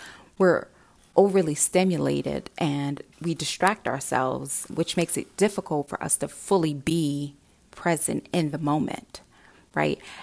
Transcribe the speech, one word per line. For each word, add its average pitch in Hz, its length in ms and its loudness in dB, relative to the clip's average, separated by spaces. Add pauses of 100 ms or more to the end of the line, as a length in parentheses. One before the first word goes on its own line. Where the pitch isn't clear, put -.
(380)
we're 185 300 4 (480)
overly 185 400 4
stimulated 147 1000 0
and 143 440 -2 (200)
we 165 120 -2
distract 180 540 -2
ourselves, 131 800 -2
which - 320 -4
makes 165 180 0
it - 220 -6
difficult 170 500 0
for - 160 -6
us - 140 0
to 147 100 -4
fully 160 460 0
be 143 600 -2 (380)
present - 640 0
in 160 180 0
the 151 60 -4
moment, - 640 -2 (520)
right? 147 240 0 (260)